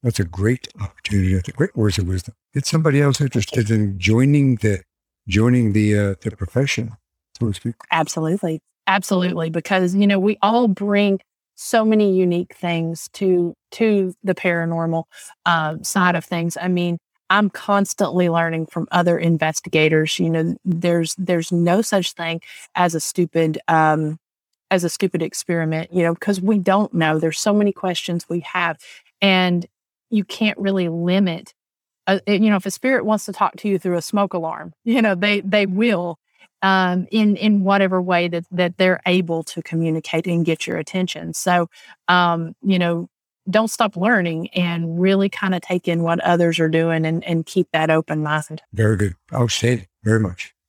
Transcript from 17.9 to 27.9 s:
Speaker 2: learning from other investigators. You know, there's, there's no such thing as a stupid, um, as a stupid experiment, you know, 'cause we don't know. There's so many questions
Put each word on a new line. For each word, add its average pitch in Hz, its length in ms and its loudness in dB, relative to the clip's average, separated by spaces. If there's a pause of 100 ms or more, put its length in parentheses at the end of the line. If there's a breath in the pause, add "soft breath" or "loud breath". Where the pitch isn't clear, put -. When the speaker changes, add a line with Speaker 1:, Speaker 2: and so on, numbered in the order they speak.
Speaker 2:
learning 165 380 -2
from 165 240 -8
other 175 260 2
investigators. 156 1000 0
You 170 100 0
know, 165 340 -2
there's, 170 520 -2
there's 175 360 -2
no 170 300 2
such 196 300 -2
thing 165 300 -8 (340 loud breath)
as 180 180 2
a 165 60 -2
stupid, 165 580 0 (100)
um, 156 520 2 (500)
as 185 140 2
a 170 60 0
stupid 180 340 -2
experiment, 160 680 -4
you 180 120 2
know, 170 100 4
'cause 190 260 -2
we 202 200 2
don't 196 340 2
know. 156 240 2
There's 160 220 -2
so 208 120 0
many 208 200 2
questions 175 580 -6